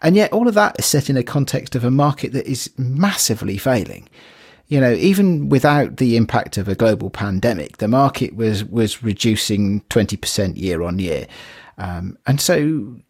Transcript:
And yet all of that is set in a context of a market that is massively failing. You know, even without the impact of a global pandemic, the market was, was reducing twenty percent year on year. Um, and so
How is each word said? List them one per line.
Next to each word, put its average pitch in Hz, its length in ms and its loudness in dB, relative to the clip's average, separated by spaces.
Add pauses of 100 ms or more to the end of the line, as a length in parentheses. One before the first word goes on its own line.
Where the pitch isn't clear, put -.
And 165 120 4
yet 208 180 4
all 233 140 2
of 226 80 2
that 208 240 2
is - 60 -4
set 143 240 0
in 139 80 2
a 123 60 0
context 135 520 -4
of 120 100 0
a 123 60 2
market 143 440 0
that 135 120 -6
is 131 300 -6
massively 131 800 -2
failing. 98 520 -2 (600)
You 147 120 2
know, 123 120 4
even 170 560 2
without 143 480 2
the 117 200 2
impact 113 420 0
of 98 100 -4
a 98 60 0
global 107 340 2
pandemic, 98 720 -4
the 107 100 -2
market 135 480 0
was, 107 280 0
was 107 380 -2
reducing 104 760 0 (100)
twenty 104 260 0
percent - 400 -4
year 87 260 -4
on 87 160 -4
year. 80 280 -4 (520)
Um, 90 380 -8 (100)
and 139 140 0
so 151 560 0 (140)